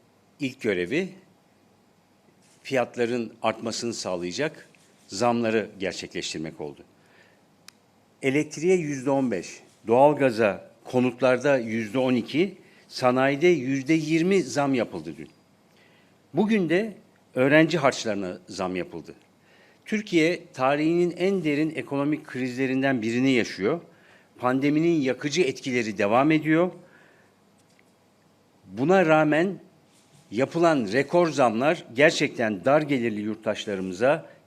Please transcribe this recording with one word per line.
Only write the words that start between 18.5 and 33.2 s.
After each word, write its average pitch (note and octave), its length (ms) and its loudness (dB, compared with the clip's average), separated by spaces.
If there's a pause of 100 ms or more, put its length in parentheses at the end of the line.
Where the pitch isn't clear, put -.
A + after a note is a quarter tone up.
yapıldı. E2 400 -10 (720)
Türkiye F3 680 0
tarihinin D#3 640 0
en F#3+ 260 0
derin D3+ 320 -2
ekonomik C#3+ 520 -4
krizlerinden C3 720 -2
birini B2 300 2
yaşıyor. A#2 500 0 (560)
Pandeminin D3 640 0
yakıcı C#3 400 -2
etkileri B2 560 -2
devam A#2 340 4
ediyor. D#3 400 2 (1900)
Buna D3 400 2
rağmen D#3 540 2 (720)
yapılan C3+ 600 2
rekor D#3+ 360 2
zamlar C3+ 560 0 (100)
gerçekten B2 680 2
dar D3 160 4
gelirli A#2 400 -2